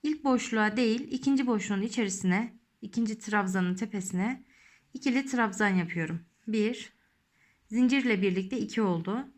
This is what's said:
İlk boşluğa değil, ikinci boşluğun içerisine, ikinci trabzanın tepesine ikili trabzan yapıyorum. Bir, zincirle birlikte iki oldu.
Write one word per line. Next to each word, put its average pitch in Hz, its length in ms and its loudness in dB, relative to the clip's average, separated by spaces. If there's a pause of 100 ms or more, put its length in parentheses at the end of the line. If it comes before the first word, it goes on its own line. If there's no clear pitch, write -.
İlk 302 220 -2
boşluğa 220 520 2
değil, 240 340 2
ikinci 262 360 2
boşluğun 202 360 0
içerisine, 208 720 0 (280)
ikinci 220 360 -2
trabzanın 190 560 0
tepesine 202 720 -4 (500)
ikili 262 320 -2
trabzan 214 480 0
yapıyorum. 170 460 -2 (280)
Bir, 220 440 -2 (760)
zincirle 240 560 2
birlikte 190 360 0
iki 214 240 -2
oldu. 196 560 -2